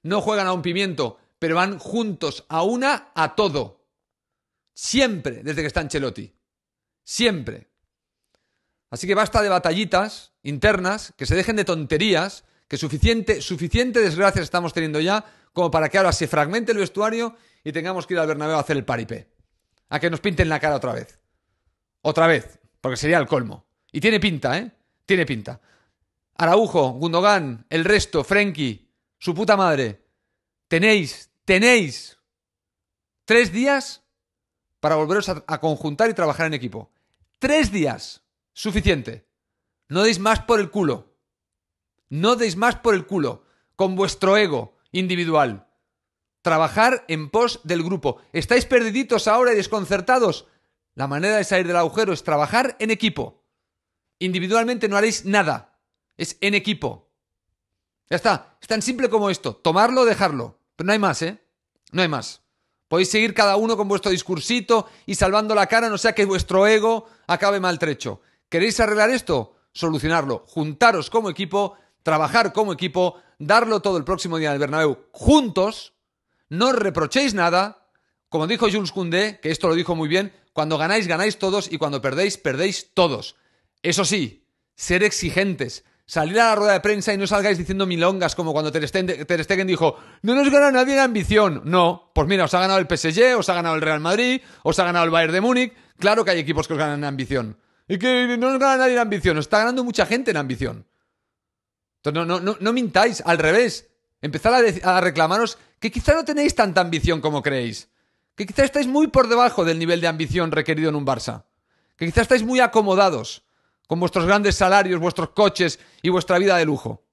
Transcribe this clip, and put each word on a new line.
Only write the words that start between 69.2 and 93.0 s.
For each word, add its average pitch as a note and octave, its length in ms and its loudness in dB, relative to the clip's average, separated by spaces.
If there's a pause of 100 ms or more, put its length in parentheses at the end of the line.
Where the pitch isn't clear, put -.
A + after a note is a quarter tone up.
Solucionarlo. D#3 720 -2
Juntaros D#3 640 0
como A3+ 180 0
equipo, F#3+ 480 -4 (280)
trabajar D#3+ 480 0
como G#3 200 -2
equipo, F3 480 -2 (200)
darlo G#3+ 400 2
todo G3 160 0
el D3+ 80 -4
próximo E3+ 340 -4
día D3+ 120 -2
en C#3+ 40 -2
el C#3 60 -4
Bernabéu D3 500 -2
juntos. A3 840 0 (560)
No F#3 180 0
os C4 80 2
reprochéis G3 580 -2
nada. F#3 540 0 (400)
Como D#3 180 -2
dijo A3 240 0
Jules F#3+ 220 -2
Koundé, F#3 480 -2
que D#3 100 -4
esto D#3+ 160 -2
lo E3 80 2
dijo E3+ 220 -2
muy D#3+ 120 -4
bien, F#3 240 -2 (200)
cuando D#3 260 -2
ganáis, F#3 300 0
ganáis F#3+ 300 -2
todos F#3+ 340 -2
y D#3+ 60 -6
cuando C#3+ 220 -4
perdéis, C#3+ 380 -2
perdéis D#3+ 560 -4
todos. C#3+ 400 0 (480)
Eso F3 220 -2
sí, D3+ 420 -4 (300)
ser F3+ 260 -2
exigentes. F3+ 840 -4 (220)
Salir E3 320 -2
a A#3 120 4
la A3 40 2
rueda G#3 200 2
de F3+ 60 0
prensa G#3 340 0
y - 20 -2
no G3 100 -2
salgáis G3+ 300 0
diciendo F#3+ 300 -4
milongas F3+ 480 0
como E3 180 -4
cuando D3+ 180 -2
Ter D3+ 160 -2
Stegen, F3+ 400 -4
Ter E3 160 -2
Stegen F#3+ 240 -2
dijo, E3 300 0 (240)
"No A3+ 140 0
nos C#4 160 4
gana C#4+ 200 6
nadie C4 240 2
en C4+ 60 4
ambición". G#3+ 640 2
No, F3 500 2
pues D3+ 140 2
mira, F#3+ 160 2
os D3+ 80 -2
ha F3+ 80 2
ganado F#3+ 180 2
el F3+ 80 2
P F3 80 0
S D#3+ 160 -2